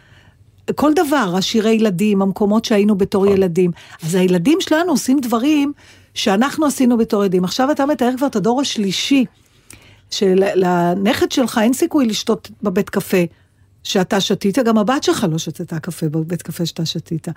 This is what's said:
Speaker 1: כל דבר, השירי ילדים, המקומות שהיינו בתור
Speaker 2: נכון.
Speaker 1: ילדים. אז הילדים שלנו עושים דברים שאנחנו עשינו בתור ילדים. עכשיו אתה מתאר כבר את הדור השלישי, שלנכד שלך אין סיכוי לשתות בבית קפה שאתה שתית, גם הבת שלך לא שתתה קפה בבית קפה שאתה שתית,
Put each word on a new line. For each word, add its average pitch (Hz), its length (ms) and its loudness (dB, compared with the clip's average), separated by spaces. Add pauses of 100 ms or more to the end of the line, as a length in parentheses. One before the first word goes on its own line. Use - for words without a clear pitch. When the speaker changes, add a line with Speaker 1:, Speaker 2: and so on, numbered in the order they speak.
(760)
Speaker 1:
כל 302 200 2
דבר, 277 420 2
השירי 220 340 0
ילדים, 208 500 2
המקומות 202 440 0
שהיינו 208 320 2
בתור 196 280 0
Speaker 2:
נכון. 202 120 4
Speaker 1:
ילדים. 180 340 2 (320)
אז 165 120 -4
הילדים 185 460 2
שלנו 330 300 0
עושים 269 280 0
דברים 285 540 0 (400)
שאנחנו 247 520 0
עשינו 247 320 2
בתור 220 260 0
ילדים. 185 200 0
עכשיו 254 280 0
אתה 277 140 0
מתאר 262 320 0
כבר 277 100 -2
את 269 80 -4
הדור 226 260 0
השלישי, 226 640 0 (840)
שלנכד 185 1200 0
שלך 240 320 0
אין 247 100 2
סיכוי 311 320 0
לשתות 214 460 -4 (120)
בבית 196 260 -2
קפה - 280 -2 (640)
שאתה 196 360 0
שתית, 196 400 -2
גם 226 180 2
הבת 214 260 0
שלך 330 280 0
לא 156 60 -2
שתתה 165 420 -8
קפה 160 300 -6
בבית 160 320 -4
קפה 175 240 -8
שאתה 160 200 -6
שתית, - 520 -8